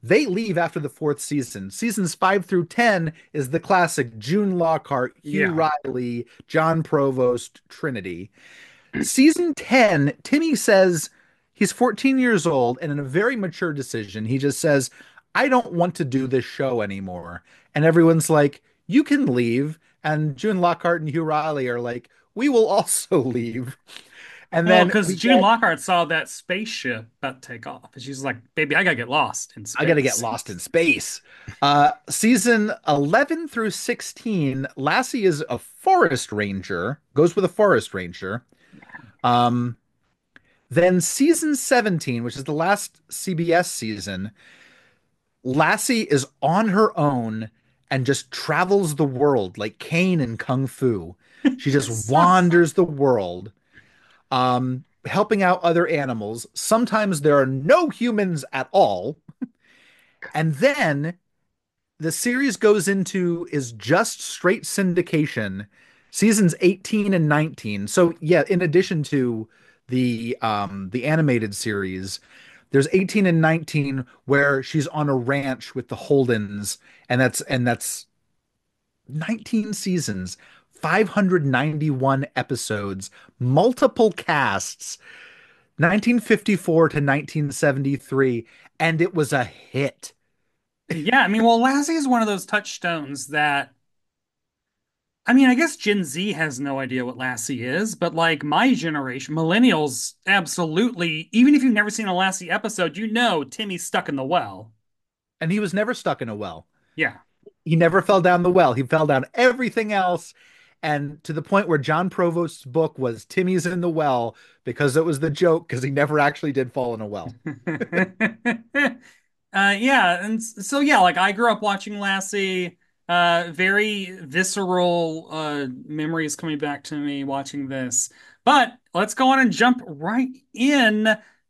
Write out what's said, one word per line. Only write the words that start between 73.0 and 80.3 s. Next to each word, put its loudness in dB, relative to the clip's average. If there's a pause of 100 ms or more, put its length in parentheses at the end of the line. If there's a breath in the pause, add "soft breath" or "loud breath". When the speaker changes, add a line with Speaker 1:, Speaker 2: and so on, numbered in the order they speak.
Speaker 1:
and 4
nineteen 0 (220 soft breath)
where 2
she's -2
on -4
a 0
ranch -4
with -8
the -10
Holdens, 0 (300 soft breath)
and 2
that's, 2
and -2
that's -4 (1000)
nineteen -4
seasons, -4 (340 soft breath)